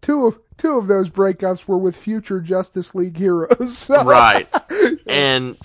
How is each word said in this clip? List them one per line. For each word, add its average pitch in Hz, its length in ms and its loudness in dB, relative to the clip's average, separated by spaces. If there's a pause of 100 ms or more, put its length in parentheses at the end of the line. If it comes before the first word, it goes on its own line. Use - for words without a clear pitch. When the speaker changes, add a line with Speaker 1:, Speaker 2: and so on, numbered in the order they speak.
Speaker 1:
Two 285 280 0
of, 214 100 -4 (180)
two 302 220 -2
of 202 80 -4
those 190 240 0
breakups 185 580 -2
were 190 80 0
with 185 180 -2
future 208 460 -8
Justice 185 540 -6
League 180 240 -6
heroes. 190 600 0
<laughs> - 60 -18
So. 277 200 2
Speaker 2:
Right. 240 440 4 (220)
Speaker 1:
<laughs> 330 360 -2
Speaker 2:
And 131 580 -2